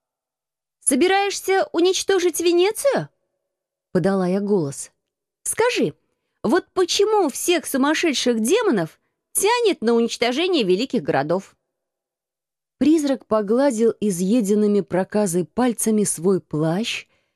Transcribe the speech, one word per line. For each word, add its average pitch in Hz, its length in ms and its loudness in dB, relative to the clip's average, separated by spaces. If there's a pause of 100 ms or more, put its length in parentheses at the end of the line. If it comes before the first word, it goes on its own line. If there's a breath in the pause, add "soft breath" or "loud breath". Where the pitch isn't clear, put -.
(800)
«Собираешься 381 920 0
уничтожить 349 680 0
Венецию?» 349 720 0 (840)
подала 185 320 0
я 190 140 0
голос. 190 500 -2 (520)
«Скажи, 427 500 0 (500)
вот 320 300 0
почему 403 560 2
всех 330 360 -2
сумасшедших 262 760 0
демонов 269 580 0 (320)
тянет 440 500 0
на 226 120 2
уничтожение 247 680 0
великих 190 380 0
городов?» 156 540 -4 (1200)
Призрак 285 480 0
погладил 226 760 2
изъеденными 208 800 2
проказой 185 640 -2
пальцами 220 580 0
свой 175 380 0
плащ, 160 640 -4 (280)